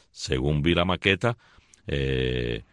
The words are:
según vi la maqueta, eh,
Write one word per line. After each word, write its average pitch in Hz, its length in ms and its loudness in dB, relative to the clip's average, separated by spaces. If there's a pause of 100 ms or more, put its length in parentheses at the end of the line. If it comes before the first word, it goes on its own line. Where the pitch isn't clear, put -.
(120)
según 71 500 -2
vi 85 140 2
la 85 80 2
maqueta, 95 520 0 (520)
eh, 64 760 -2 (100)